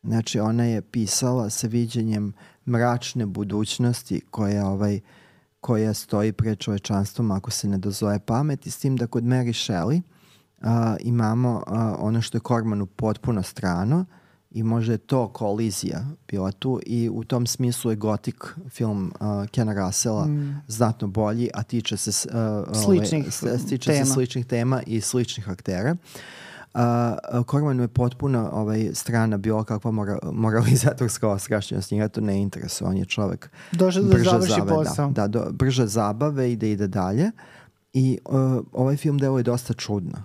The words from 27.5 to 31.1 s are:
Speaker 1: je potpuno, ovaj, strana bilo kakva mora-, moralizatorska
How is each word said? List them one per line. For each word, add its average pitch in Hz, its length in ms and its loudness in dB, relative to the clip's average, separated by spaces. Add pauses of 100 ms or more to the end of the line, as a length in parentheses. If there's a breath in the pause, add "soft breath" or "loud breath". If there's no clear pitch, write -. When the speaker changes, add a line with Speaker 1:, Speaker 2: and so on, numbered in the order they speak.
Speaker 1:
je 120 60 0
potpuno, 123 640 0
ovaj, 110 440 0
strana 113 420 0
bilo 107 280 0
kakva 110 260 -4
mora-, 104 280 -2 (140)
moralizatorska 113 960 2